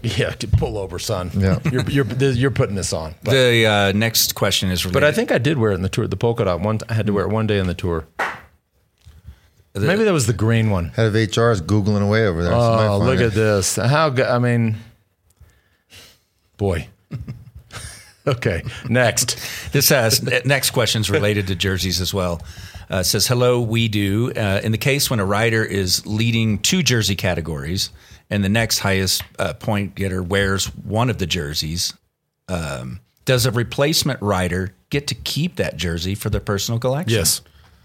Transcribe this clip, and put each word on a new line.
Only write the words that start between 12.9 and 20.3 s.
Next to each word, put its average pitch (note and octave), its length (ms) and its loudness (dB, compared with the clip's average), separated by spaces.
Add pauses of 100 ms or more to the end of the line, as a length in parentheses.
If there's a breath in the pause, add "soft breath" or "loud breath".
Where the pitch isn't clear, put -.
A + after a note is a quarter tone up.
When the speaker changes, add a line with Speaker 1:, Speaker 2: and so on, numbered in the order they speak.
Speaker 2:
find A#2 120 4
Speaker 1:
look B2+ 100 2
Speaker 2:
it. A#2+ 80 4
Speaker 1:
at G2+ 40 0
this. G#2 440 2
How D3 340 2
go-, B2 180 2
I B2 100 2
mean, A#2 380 2 (1800 loud breath)
boy. F#2+ 320 -2 (220)
<laughs> - 80 -10 (1080 loud breath)
Okay, A2 360 0 (260 loud breath)
next. A#2+ 500 2 (340 loud breath)
Speaker 3:
This - 180 2
has, A#2 320 4
<laughs> B2 240 -2